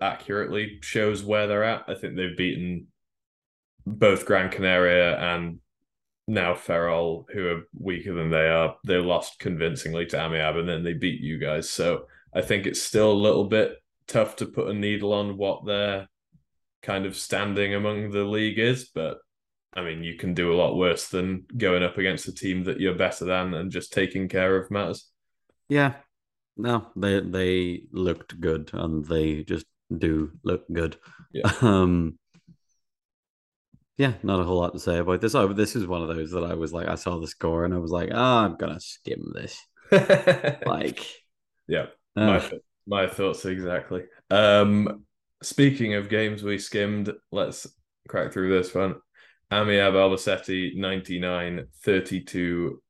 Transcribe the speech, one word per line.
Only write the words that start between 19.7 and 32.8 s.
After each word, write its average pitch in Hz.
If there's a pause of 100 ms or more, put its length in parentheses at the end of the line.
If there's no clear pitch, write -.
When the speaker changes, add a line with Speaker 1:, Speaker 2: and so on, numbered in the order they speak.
Speaker 1:
I 92
mean, 82
you 82
can 90
do 87
a 85
lot 87
worse 90
than 92 (120)
going 92
up 90
against 92
a 92
team 92
that 85
you're 92
better 87
than 92
and 90
just 90
taking 95
care 95
of 95
matters. 101 (580)
Speaker 2:
Yeah. 143 (640)
No, 113
they, 98
they 90
looked 85
good, 80
and 82
they 78
just 82 (300)
do 80 (120)
look 90
good. 82 (360)
Speaker 1:
Yeah. 98
Speaker 2:
<laughs> -
Um, 90 (1800)